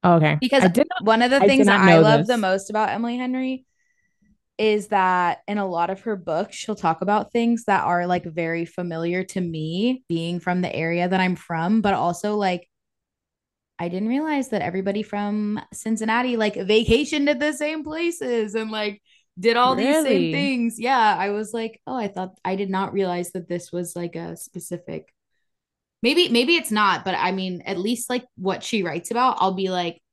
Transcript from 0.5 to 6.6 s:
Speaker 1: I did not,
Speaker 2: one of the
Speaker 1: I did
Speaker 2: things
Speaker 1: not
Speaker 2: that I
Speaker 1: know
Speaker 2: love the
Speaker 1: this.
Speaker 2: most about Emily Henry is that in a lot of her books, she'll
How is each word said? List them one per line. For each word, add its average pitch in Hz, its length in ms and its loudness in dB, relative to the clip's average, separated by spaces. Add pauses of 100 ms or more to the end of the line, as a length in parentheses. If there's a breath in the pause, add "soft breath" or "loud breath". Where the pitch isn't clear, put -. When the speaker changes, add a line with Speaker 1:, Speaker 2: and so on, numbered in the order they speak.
Speaker 1:
I 185 60 6
did 240 220 2
not, 359 120 -8
Speaker 2:
one 220 180 4
of 247 80 4
the 269 80 4
Speaker 1:
I - 20 4
did 392 80 6
Speaker 2:
things 269 180 6
Speaker 1:
not 202 140 6
Speaker 2:
that 190 100 8
I 165 60 8
Speaker 1:
know 165 60 8
Speaker 2:
love 147 200 6
the 226 120 0
Speaker 1:
this. 233 60 0
Speaker 2:
most 196 300 0
about 214 220 0
Emily 233 260 -4
Henry 254 480 -6 (920)
is 208 320 0
that 185 560 2
in 208 120 -4
a 196 100 -2
lot 170 220 -2
of 190 120 -6
her 220 140 -4
books, 175 400 -4
she'll - 200 -8